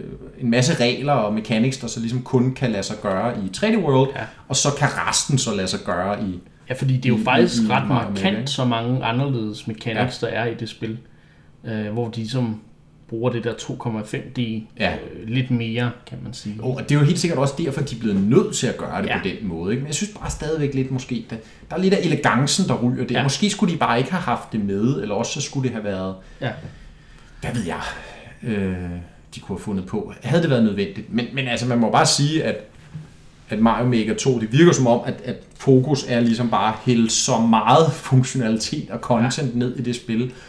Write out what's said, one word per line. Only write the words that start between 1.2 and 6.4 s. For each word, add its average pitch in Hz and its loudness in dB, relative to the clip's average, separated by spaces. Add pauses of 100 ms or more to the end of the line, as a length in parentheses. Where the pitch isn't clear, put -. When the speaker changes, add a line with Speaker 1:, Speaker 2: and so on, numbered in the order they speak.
Speaker 1:
mechanics, 113 0
der 120 -8
så 113 -8
ligesom 117 -2
kun 127 2
kan 127 -2
lade 98 -2
sig 107 -6
gøre 104 0 (120)
i 95 -4
tre - -2
D 233 4
World, 139 4
Speaker 2:
Ja. - -6 (260)
Speaker 1:
og 135 -2
så 139 2
kan 123 2 (220)
resten - 0
så 113 0
lade 95 -2
sig 101 -4
gøre 101 -2
i 92 -6 (300)